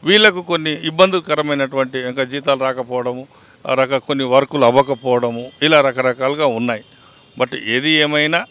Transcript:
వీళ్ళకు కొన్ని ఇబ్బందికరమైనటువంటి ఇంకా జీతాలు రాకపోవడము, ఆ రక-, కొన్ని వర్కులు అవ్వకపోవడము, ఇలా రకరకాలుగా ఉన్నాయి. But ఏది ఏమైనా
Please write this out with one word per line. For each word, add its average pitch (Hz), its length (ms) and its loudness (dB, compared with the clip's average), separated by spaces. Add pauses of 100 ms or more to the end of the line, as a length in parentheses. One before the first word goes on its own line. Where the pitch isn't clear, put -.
వీళ్ళకు 190 380 4
కొన్ని 160 420 -4
ఇబ్బందికరమైనటువంటి 147 1160 0
ఇంకా 127 240 -4
జీతాలు 135 360 -2
రాకపోవడము, 127 680 -4 (400)
ఆ 131 60 0
రక-, 131 220 0
కొన్ని 135 300 -4
వర్కులు 135 400 2
అవ్వకపోవడము, 123 840 0 (100)
ఇలా 151 200 4
రకరకాలుగా 131 640 0
ఉన్నాయి. 117 380 -2 (560)
But 123 100 0 (160)
ఏది 127 240 0
ఏమైనా 151 600 0